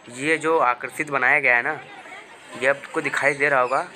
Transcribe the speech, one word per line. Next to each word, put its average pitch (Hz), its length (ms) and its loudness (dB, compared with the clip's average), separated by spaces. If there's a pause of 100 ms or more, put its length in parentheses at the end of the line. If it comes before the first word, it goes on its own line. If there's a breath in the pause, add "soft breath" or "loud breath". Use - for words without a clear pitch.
(100)
ये 147 280 -2
जो 160 200 0
आकर्षित 131 520 -2
बनाया 139 300 4
गया 127 160 4
है 120 60 2
ना, 147 180 -4 (800)
ये 127 40 2
आपको 139 340 0
दिखाई 143 340 0
दे 139 140 2
रहा 139 120 4
होगा। 139 360 0